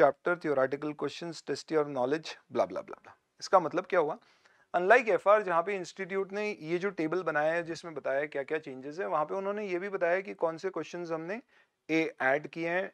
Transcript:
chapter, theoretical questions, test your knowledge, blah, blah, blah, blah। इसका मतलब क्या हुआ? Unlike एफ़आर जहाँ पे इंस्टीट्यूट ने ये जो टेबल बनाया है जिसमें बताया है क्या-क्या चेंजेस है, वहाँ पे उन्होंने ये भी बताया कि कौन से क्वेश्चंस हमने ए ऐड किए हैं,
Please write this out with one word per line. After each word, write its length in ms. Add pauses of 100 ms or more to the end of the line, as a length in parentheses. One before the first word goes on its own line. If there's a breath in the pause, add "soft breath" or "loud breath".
chapter, 340
theoretical 580
questions, 480
test 300
your 140
knowledge, 420
blah, 380
blah, 180
blah, 180
blah। 120 (260)
इसका 200
मतलब 260
क्या 140
हुआ? 180 (580 soft breath)
Unlike 340
एफ़आर 340
जहाँ 200
पे 120
इंस्टीट्यूट 580
ने 280
ये 160
जो 120
टेबल 340
बनाया 300
है 100
जिसमें 300
बताया 260
है 80
क्या-क्या 300
चेंजेस 420
है, 80
वहाँ 180
पे 100
उन्होंने 320
ये 120
भी 100
बताया 320
कि 120
कौन 240
से 120
क्वेश्चंस 420
हमने 300 (480 soft breath)
ए 320
ऐड 260
किए 220
हैं, 240